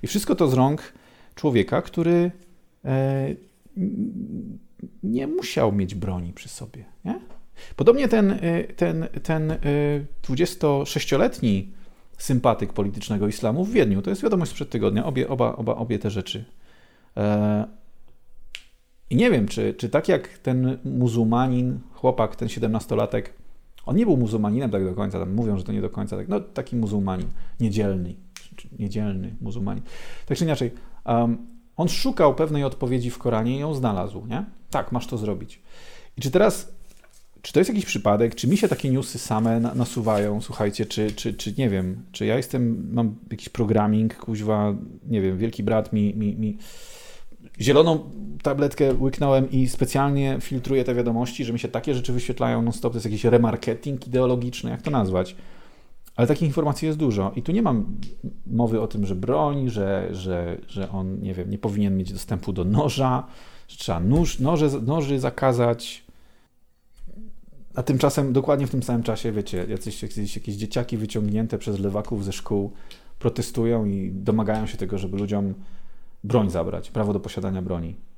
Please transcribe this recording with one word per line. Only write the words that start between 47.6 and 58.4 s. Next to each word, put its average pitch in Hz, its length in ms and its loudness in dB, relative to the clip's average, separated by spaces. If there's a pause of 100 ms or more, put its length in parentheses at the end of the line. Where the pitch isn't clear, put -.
zieloną 151 480 6 (340)
tabletkę 139 500 4
łyknąłem 131 580 4
i 131 160 6
specjalnie 139 760 2
filtruję 131 420 0
te 123 120 0
wiadomości, 120 500 0
że 117 80 -2
mi 117 60 0
się - 80 -6
takie 117 260 -2
rzeczy 123 200 0
wyświetlają 120 480 0
non-stop, 117 320 0
to 117 40 -2
jest 107 80 -4
jakiś 104 180 -2
remarketing 120 840 2
ideologiczny, 123 600 0
jak 117 120 -6
to 151 100 -4
nazwać? 92 440 2 (800)
Ale 120 120 4
takich 151 200 4
informacji 147 380 0
jest 156 140 0
dużo 101 360 2
i 120 60 -2
tu 160 100 -2
nie 208 100 2
mam 117 360 2 (500)